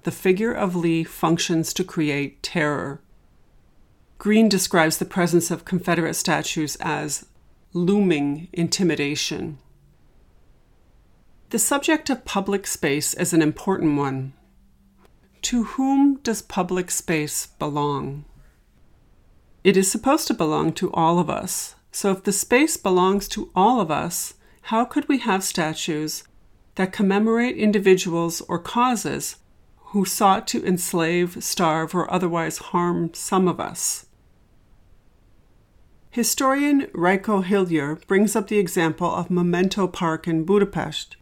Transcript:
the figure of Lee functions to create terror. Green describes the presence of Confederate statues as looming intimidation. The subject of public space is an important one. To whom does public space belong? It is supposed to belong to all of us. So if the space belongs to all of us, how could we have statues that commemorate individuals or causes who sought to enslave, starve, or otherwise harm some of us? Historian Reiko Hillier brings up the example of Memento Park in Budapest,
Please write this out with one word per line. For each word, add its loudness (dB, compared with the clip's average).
the -6
figure 2
of -2
Lee 0
functions -2
to -2
create -4
terror. -4
Green 4
describes 2
the -4
presence 0
of -6
Confederate -2
statues -2
as -6
looming 2
intimidation. -2
The -2
subject 0
of -4
public -2
space -2
is -2
an 6
important 0
one. -4
To 0
whom 2
does -2
public -4
space -4
belong? -4
It 6
is 4
supposed 0
to 0
belong 0
to -4
all 4
of 2
us. -6
So 0
if -2
the 0
space 2
belongs 2
to -10
all 4
of 0
us, -4
how 0
could -2
we 2
have -2
statues -4
that 0
commemorate 2
individuals 2
or -2
causes -2
who 2
sought 2
to -4
enslave, 0
starve, 0
or -2
otherwise 0
harm 0
some 0
of 0
us? -6
Historian 2
Reiko 2
Hillier 0
brings 4
up -2
the -2
example 0
of -4
Memento 0
Park -4
in 0
Budapest, 0